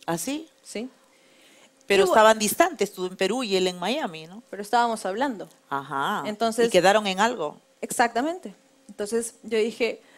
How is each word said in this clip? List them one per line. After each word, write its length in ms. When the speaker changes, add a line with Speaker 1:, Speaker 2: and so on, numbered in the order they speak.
Speaker 1:
¿Ah, 120
sí? 300
Speaker 2:
Sí. 260
Speaker 1:
Pero 160
Speaker 2:
Y 20
bu- 40
Speaker 1:
estaban 300
distantes, 540
tú 120
en 120
Perú 260
y 120
él 120
en 100
Miami, 500
¿no? 220
Speaker 2:
Pero 120
estábamos 440
hablando. 440
Speaker 1:
Ajá. 560
Speaker 2:
Entonces 420
Speaker 1:
¿Y 40
quedaron 360
en 120
algo? 400
Speaker 2:
Exactamente. 720
Entonces 560
yo 140
dije, 440